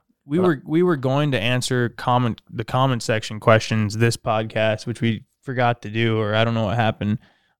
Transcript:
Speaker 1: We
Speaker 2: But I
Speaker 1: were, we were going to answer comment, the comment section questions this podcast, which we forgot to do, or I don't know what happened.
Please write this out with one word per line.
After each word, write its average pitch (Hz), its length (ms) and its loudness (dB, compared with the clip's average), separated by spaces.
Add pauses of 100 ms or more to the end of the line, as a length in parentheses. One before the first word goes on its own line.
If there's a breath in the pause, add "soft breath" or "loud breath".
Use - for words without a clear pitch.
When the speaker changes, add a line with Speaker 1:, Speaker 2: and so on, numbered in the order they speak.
(240)
Speaker 1:
We 143 140 -2
Speaker 2:
But 185 60 2
I - 20 4
Speaker 1:
were, 156 180 0
we 160 200 2
were 175 120 2
going 135 360 0
to 120 80 0
answer 123 500 0
comment, 123 580 0
the 117 160 -8
comment 131 380 0
section 110 380 -4
questions 110 580 2
this 117 180 2
podcast, 110 720 -2
which 117 140 -6
we 113 240 -2 (180)
forgot 120 400 -2
to 104 80 -12
do, 113 300 0
or 107 160 -2
I 110 80 4
don't 117 100 0
know 113 120 -2
what 95 100 -2
happened. 110 420 0 (420 soft breath)